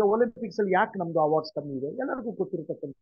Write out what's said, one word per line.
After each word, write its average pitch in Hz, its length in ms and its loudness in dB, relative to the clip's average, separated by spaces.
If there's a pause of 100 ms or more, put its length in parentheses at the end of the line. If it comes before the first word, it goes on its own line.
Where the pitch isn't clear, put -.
Olympics 220 540 2
ಅಲ್ಲಿ 196 140 2
ಯಾಕೆ 185 260 2
ನಮ್ದು 170 200 0
awards 156 340 2
ಕಮ್ಮಿ 143 240 -6
ಇದೆ? 131 100 -4
ಎಲ್ಲರಿಗೂ 247 440 -6
ಗೊತ್ತಿರತಕ್ಕಂಥ 160 720 -6